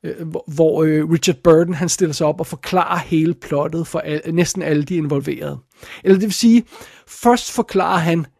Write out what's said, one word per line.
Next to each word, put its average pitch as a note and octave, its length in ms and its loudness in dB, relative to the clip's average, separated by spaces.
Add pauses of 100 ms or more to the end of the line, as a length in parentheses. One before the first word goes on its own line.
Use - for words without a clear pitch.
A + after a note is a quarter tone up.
øh, D#3+ 240 -10
hvor, D#3 160 -8 (100)
hvor, D#3+ 300 2
øh, D#3 260 2
Richard E3 340 2
Burton, E3+ 300 6
han E3 140 -2
stiller D#3+ 240 -2
sig D#3 140 -2
op D3+ 140 -2
og D#3+ 60 -6
forklarer F3 520 -2
hele D#3+ 360 0
plottet D#3 520 -4
for - 120 -8
al-, D#3 360 -6
næsten F3 280 0
alle D3 200 0
de F3 140 -4
involverede. C#3+ 640 -4 (460)
Eller F#3+ 140 6
det G#3 80 -2
vil G3+ 60 -2
sige, A#3 320 4 (420)
først - 460 0
forklarer F#3 460 -2
han E3 280 0 (140)